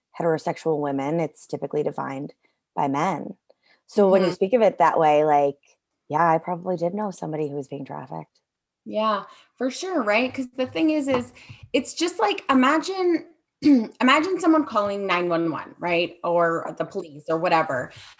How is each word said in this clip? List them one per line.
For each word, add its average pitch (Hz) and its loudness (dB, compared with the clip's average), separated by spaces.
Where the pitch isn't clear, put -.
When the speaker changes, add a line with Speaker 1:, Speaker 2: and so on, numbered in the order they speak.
Speaker 1:
heterosexual 160 -2
women, 143 -2
it's 151 -6
typically 143 -4
defined 139 -8
by 147 0
men. 156 -2
So 202 4
when 190 6
you 175 2
Speaker 2:
Mm-hmm. 180 -6
Speaker 1:
speak 196 -2
of 240 4
it 196 4
that 165 4
way, 151 6
like, 143 4
yeah, 160 2
I 160 4
probably 180 -6
did 170 -2
know 208 -4
somebody 156 -6
who 143 -8
was 139 -8
being - -10
trafficked. 151 -12
Speaker 2:
Yeah, 208 -4
for 254 -2
sure, 349 -4
right? 226 0
'Cause 262 -8
the 254 -4
thing 320 0
is, 302 0
is 247 -2
it's - -2
just 339 -4
like, - 0
imagine, 320 2
<clears throat> - -20
imagine 285 2
someone 320 4
calling 202 -2
nine 180 0
one 165 0
one, - -10
right? 175 -2
Or 170 0
the 160 -4
police 156 -12
or 165 0
whatever. 160 0